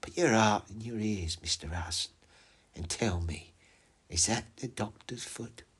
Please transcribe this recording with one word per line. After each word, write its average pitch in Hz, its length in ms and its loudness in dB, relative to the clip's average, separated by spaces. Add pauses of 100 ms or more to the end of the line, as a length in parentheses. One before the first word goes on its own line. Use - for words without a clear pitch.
Put - 160 -10
your 170 160 6
heart 107 380 6
in 104 100 -10
your 113 180 -6
ears, 104 420 -2
Mister - 280 -4
Hudson, 85 440 -4 (640)
and 82 140 -8
tell 92 320 0
me, 80 320 -4 (560)
is - 180 2
that 110 180 2 (120)
the 135 120 -8
doctor's 113 560 -8
foot? - 380 -12 (180)